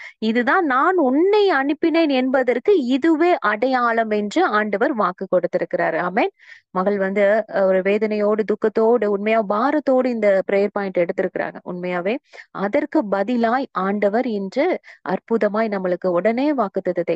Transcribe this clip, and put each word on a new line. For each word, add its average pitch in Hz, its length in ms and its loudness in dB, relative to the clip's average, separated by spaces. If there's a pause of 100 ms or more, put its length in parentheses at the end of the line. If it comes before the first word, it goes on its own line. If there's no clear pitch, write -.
(180)
"இதுதான் 247 480 0
நான் 294 320 2
உன்னை 359 520 4
அனுப்பினேன் 311 600 0
என்பதற்கு 262 720 2
இதுவே 311 560 2
அடையாளம்" 226 720 0
என்று 208 360 0
ஆண்டவர் 214 480 0
வாக்கு 190 360 -4
கொடுத்திருக்கிறார். 170 640 -2
ஆமென். 180 360 0 (420)
மகள் 196 260 0
வந்து, 202 560 0
அ, 196 120 0
ஒரு 190 140 2
வேதனையோடு, 208 640 0
துக்கத்தோடு, 220 640 0
உண்மையா 208 440 0
பாரத்தோடு 254 560 0
இந்த 208 360 2 (100)
பிரேயர் 202 200 2
பாயிண்ட் 196 260 -4
எடுத்திருக்கிறாங்க. 180 580 -2 (160)
உண்மையாவே 180 440 -4 (360)
அதற்கு 269 600 -2
பதிலாய் 233 600 0
ஆண்டவர் 202 560 -2
இன்று 226 520 -2 (300)
அற்புதமாய் 214 580 -2
நம்மளுக்கு 185 400 -2
உடனே 233 460 0
வாக்குத்தத்தத்தை 185 640 -2